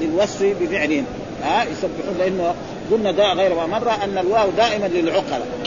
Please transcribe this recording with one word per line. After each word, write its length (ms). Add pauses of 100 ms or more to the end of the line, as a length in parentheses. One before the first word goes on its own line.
للوصف 600
بفعلهم. 440 (380)
ها؟ 200
يسبحون، 560
لأنه 340 (380)
قلنا 200
دا 220
غير 220
ما 100
مر 260 (120)
أن 140
الواو 400
دائمًا 280
للعقلاء، 600 (200)